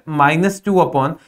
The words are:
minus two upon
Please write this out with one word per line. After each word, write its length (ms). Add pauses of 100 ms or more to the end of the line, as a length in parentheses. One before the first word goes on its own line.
(200)
minus 400
two 220
upon 320 (140)